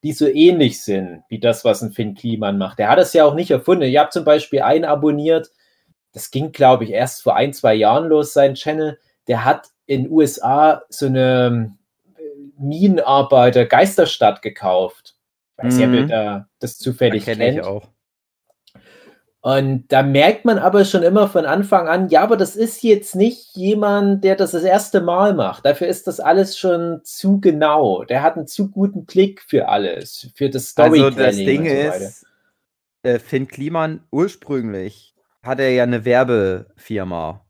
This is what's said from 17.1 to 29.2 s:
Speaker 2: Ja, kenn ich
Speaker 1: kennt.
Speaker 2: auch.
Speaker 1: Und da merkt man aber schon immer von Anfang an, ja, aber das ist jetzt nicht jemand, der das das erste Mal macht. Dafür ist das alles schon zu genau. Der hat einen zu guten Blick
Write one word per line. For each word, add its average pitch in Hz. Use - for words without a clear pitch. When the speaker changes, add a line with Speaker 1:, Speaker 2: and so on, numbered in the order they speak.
Speaker 2:
Ja, -
kenn 113
ich 127
Speaker 1:
kennt. 85
Speaker 2:
auch. 98
Speaker 1:
Und 135
da 135
merkt 143
man 226
aber 196
schon 196
immer 196
von 175
Anfang 180
an, 180
ja, 156
aber 220
das 190
ist 226
jetzt 208
nicht 233
jemand, 202
der 190
das 190
das 170
erste 190
Mal 185
macht. 104
Dafür 147
ist -
das 180
alles 190
schon 170
zu 196
genau. 151
Der 127
hat 165
einen 151
zu 196
guten 196
Blick 196